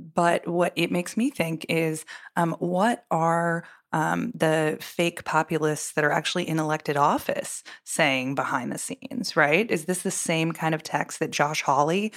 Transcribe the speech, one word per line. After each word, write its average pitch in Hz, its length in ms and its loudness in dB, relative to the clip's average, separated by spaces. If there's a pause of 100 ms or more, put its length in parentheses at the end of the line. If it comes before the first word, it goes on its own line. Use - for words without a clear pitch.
(160)
but 170 320 2
what 175 280 0
it 170 160 0
makes 180 260 -2
me 240 120 0
think 165 400 -4
is, 160 360 0 (300)
um, 170 240 0
what 180 520 0
are, 170 540 2 (280)
um, 160 400 0
the 160 480 2
fake - 420 -2
populists 156 680 0
that 156 100 2
are 147 80 4
actually 165 380 0
in 160 100 0
elected 156 380 0
office - 680 0 (200)
saying 135 520 0
behind 135 360 -2
the - 80 -6
scenes, - 560 -8
right? 160 340 4
Is 170 160 -2
this 180 160 -2
the 190 100 -2
same 165 400 0
kind 160 220 -2
of 156 80 -2
text - 380 -4
that 156 100 -2
Josh 151 320 0
Hawley 165 560 2